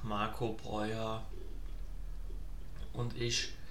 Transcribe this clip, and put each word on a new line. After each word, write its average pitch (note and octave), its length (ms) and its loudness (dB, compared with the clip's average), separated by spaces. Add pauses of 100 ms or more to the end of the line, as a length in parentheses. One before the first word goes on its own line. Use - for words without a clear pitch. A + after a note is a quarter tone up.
Marco G#2+ 500 2
Breuer A2 720 0 (1700)
und A#2+ 240 0
ich A#2+ 360 2 (180)